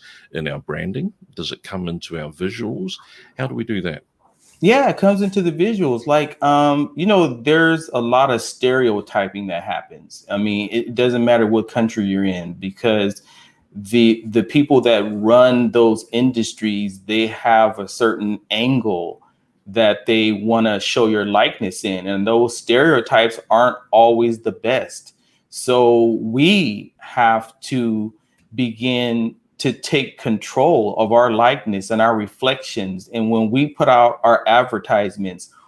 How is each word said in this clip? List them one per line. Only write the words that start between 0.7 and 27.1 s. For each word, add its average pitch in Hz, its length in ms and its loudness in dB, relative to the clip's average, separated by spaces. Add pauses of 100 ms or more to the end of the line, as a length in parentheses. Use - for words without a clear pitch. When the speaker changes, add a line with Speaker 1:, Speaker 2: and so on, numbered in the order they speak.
Speaker 1:
Does 80 160 -10
it - 100 -14
come 92 260 -10
into 85 320 -10
our 76 120 -12
visuals? 117 640 -8 (440)
How 131 80 -6
do 127 80 -10
we 117 100 -8
do 107 180 -6
that? 82 220 -8 (580)
Speaker 2:
Yeah, 247 280 2
it - 80 -4
comes 196 240 2
into 196 200 -2
the 170 100 0
visuals. 156 560 -2
Like, 147 360 -2
um, 147 520 2
you 160 100 -4
know, 170 360 2
there's 160 480 2
a 123 100 -4
lot 123 300 2
of 117 120 0
stereotyping 104 1040 -2
that 87 160 -8
happens. 82 640 -12
I 101 80 -4
mean, 104 340 -2
it 117 240 -4
doesn't 120 300 2
matter 117 220 4
what 110 200 0
country 113 380 -2
you're 98 200 0
in, 87 280 -4
because 98 720 -2 (500)
the, 113 540 2
the 107 160 0
people 143 380 2
that 113 300 2
run 120 600 4
those 113 400 2
industries, 107 920 -2
they 110 260 -2
have 110 520 2
a 95 80 -10
certain 104 520 -2 (120)
angle 107 720 -2 (440)
that 104 400 0
they 110 260 2
wanna 107 480 0
show 113 280 0
your 104 180 0
likeness 104 580 -2
in. 92 240 -6
And 98 200 -4
those 117 300 2
stereotypes 120 800 2 (100)
aren't 120 280 2 (140)
always 117 480 2
the 110 120 -6
best. - 640 -6 (340)
So 120 720 2
we 127 760 0
have 113 640 -2